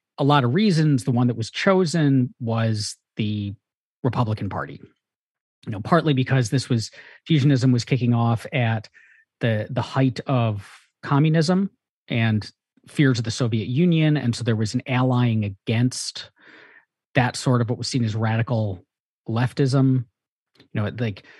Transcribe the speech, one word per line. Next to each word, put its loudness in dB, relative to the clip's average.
a 0
lot 4
of 0
reasons, 2
the 0
one 2
that 0
was -6
chosen 2
was -2
the -4
Republican -2
Party. -10
You -8
know, -8
partly 0
because 0
this -2
was, -2
fusionism 4
was 0
kicking 0
off 0
at -2
the, 0
the -2
height 0
of 0
communism 2
and 0
fears 2
of -6
the -4
Soviet -2
Union. 2
And -2
so -8
there 0
was -2
an -2
allying 0
against -4
that 0
sort 0
of -2
what -4
was -10
seen -2
as -2
radical -2
leftism. 0
You -20
know, -4
like, -6